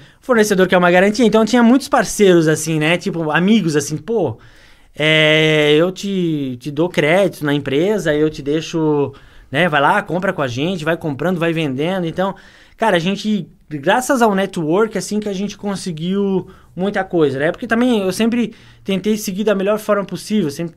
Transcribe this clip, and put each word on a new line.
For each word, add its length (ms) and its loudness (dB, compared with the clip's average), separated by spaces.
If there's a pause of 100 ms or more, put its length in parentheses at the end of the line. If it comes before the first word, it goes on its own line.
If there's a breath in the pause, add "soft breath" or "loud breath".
(220 loud breath)
Fornecedor 460 2
que 80 2
é 20 4
uma 140 4
garantia. 340 4
Então, 180 4
tinha 200 4
muitos 260 4
parceiros, 580 4
assim, 300 0
né? 180 2
Tipo, 360 -4
amigos, 440 2
assim, 220 -2
pô, 400 -4 (580 soft breath)
é, 800 2
eu 160 4
te, 680 -4
te 100 -10
dou 180 -2
crédito 560 0
na 120 0
empresa, 580 -2
eu 160 0
te 140 -10
deixo, 720 -2 (360 loud breath)
né? 160 0
Vai 140 0
lá, 220 2
compra 280 -4
com 120 -4
a 40 -2
gente, 380 -6
vai 100 0
comprando, 440 -4
vai 120 0
vendendo. 540 -4
Então, 300 -4 (420 loud breath)
cara, 200 2
a 20 0
gente, 500 -4 (180)
graças 540 0
ao 140 4
network, 600 0
assim, 240 -4
que 80 -6
a 60 -4
gente 240 -6
conseguiu 920 -4 (260 loud breath)
muita 280 -2
coisa, 360 0
né? 120 0
Porque 140 -10
também 380 0
eu 80 -2
sempre 420 0 (300 loud breath)
tentei 340 -2
seguir 260 -6
da 120 2
melhor 240 -2
forma 260 -2
possível, 460 -4
sempre, 260 -10